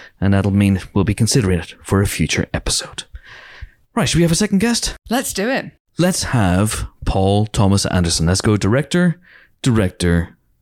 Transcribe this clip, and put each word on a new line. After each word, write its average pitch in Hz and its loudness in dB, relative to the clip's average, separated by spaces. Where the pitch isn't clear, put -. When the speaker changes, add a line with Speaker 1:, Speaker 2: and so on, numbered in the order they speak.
Speaker 1:
and 98 2
that'll 98 2
mean 98 2
we'll 98 2
be 104 0
considering 104 0
it - -10
for 98 0
a 101 2
future - -2
episode. - -6
Right, 202 0
should - 0
we 170 4
have 170 2
a - 2
second 196 0
guest? 233 -2
Speaker 2:
Let's 247 -4
do 202 -4
it. 254 -6
Speaker 1:
Let's 180 0
have 101 0
Paul 98 2
Thomas 98 0
Anderson. 85 0
Let's 90 0
go 107 2
director, 147 0
director, 90 0